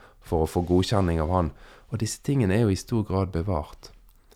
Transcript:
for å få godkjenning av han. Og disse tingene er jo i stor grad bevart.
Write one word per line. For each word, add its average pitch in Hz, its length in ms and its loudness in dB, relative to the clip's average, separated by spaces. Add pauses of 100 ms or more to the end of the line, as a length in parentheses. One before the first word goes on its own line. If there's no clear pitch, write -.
(200)
for 80 240 0
å 78 60 0
få 87 180 -2
godkjenning 90 560 2
av 80 100 0
han. 85 200 0 (360)
Og 110 140 -6
disse - 220 -6
tingene 113 320 2
er 117 100 4
jo 98 60 2
i 92 60 -4
stor 110 280 -2
grad 95 260 -2
bevart. 85 600 -6 (420)